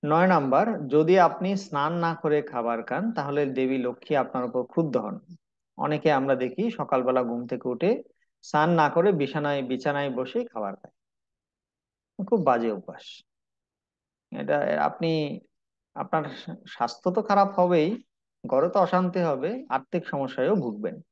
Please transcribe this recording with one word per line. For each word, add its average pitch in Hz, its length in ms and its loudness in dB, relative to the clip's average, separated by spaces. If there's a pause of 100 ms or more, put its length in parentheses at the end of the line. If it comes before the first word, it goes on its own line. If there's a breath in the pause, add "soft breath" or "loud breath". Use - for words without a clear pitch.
নয় 170 180 4
নাম্বার, 156 600 2
যদি 156 320 6
আপনি 185 380 2
স্নান 156 360 -2
না 170 220 0
করে 151 260 2
খাবার 117 420 -2
খান, 180 280 -2
তাহলে 143 340 -2
দেবী 131 320 0
লক্ষ্মী 127 380 -4
আপনার 127 300 -2
উপর 123 180 -2
ক্ষুব্ধ 139 340 -2
হন। 104 220 -4 (580)
অনেকে 147 340 0
আমরা 135 240 2
দেখি 131 360 -2
সকালবেলা 127 520 0
ঘুম 120 240 -4
থেকে 123 200 -6
উঠে 165 360 -2 (380)
স্নান 151 280 0
না 160 200 4
করে 170 220 2
বিছানায়, 143 500 0
বিছানায় 139 480 -2
বসেই 123 360 -4
খাবার 104 300 -8
খায়। - 180 -20 (1300)
খুব 214 160 2
বাজে 120 300 2
অভ্যাস। - 520 -12 (1080)
এটা 147 520 0
আপনি, 151 560 -2 (540)
আপনার 156 300 -4 (440)
স্বাস্থ্য - 440 -4
তো 190 100 0
খারাপ 202 380 2
হবেই, 175 440 2 (420)
ঘরে 135 240 2
তো 190 100 2
অশান্তি 180 400 2
হবে, 170 500 -2
আর্থিক 135 380 -4
সমস্যায়ও 139 480 -2
ভুগবেন। 107 460 -4 (100)